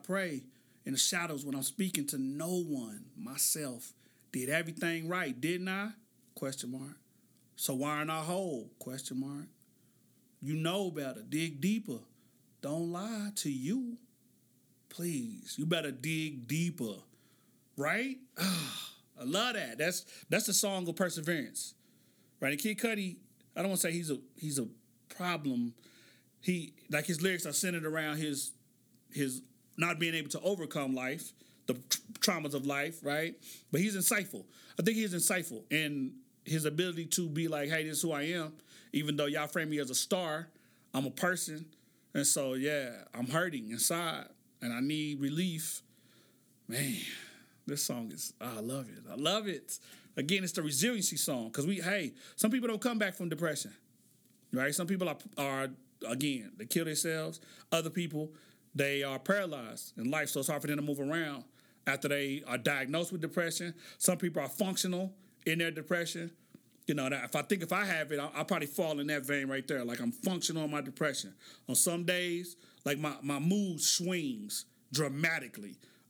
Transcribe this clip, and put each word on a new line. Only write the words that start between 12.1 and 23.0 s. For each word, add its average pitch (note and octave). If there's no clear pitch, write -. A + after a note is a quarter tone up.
Don't E3+
lie G#3
to D3+
you. A3+
Please, B2+
you D3
better D#3+
dig C#3+
deeper. C#3
Right? A3
<sighs> -
I D#3
love G#3+
that. B2
That's, E3+
that's G#3
the G3+
song F#3+
of E3
perseverance. D#3+
Right? C#3
And D3
Kid G#3+
Cudi, G#3+